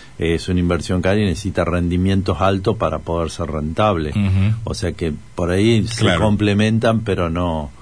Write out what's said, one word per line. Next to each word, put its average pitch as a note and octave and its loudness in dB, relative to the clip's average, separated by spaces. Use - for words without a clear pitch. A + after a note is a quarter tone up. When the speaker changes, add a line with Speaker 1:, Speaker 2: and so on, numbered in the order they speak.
Speaker 1:
es E2 0
una F2+ 2
inversión F2 0
cara F#2+ 2
y G#2+ 2
necesita F#2 -2
rendimientos F2+ 0
altos G2 2
para D#2+ -2
poder E2 -4
ser E2 -6
rentable. D#2+ 0
Speaker 2:
Ujú. G2+ 2
Speaker 1:
O A#2+ -4
sea E2+ -4
que E2 -4
por F2 -2
ahí G#2+ 4
se A#2 -6
Speaker 2:
Claro. F#2+ 2
Speaker 1:
complementan, G#2+ 2
pero F2 -2
no, E2 -2